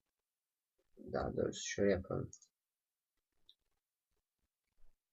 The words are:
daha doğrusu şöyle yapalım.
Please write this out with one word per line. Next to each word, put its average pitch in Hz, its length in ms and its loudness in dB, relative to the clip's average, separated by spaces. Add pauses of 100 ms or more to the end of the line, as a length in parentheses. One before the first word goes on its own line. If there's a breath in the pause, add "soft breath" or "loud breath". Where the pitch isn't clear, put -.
(1120)
daha - 240 -2
doğrusu - 320 0
şöyle 101 240 4
yapalım. 90 380 0 (2750)